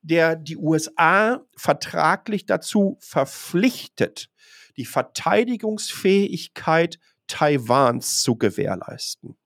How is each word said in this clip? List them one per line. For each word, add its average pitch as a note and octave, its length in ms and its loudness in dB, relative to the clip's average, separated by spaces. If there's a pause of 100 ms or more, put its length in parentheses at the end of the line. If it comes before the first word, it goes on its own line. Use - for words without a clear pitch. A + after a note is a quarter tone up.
der D#3+ 340 2
die D#3+ 220 -12
U D#3+ 160 0
S D#3 240 0
A G3 440 4 (140)
vertraglich F3 920 -2
dazu - 520 0
verpflichtet, - 1300 -2 (460)
die A#2+ 80 -8
Verteidigungsfähigkeit G3 2000 -2 (300)
Taiwans B2+ 960 2
zu A#2 140 0
gewährleisten. - 1000 -6 (100)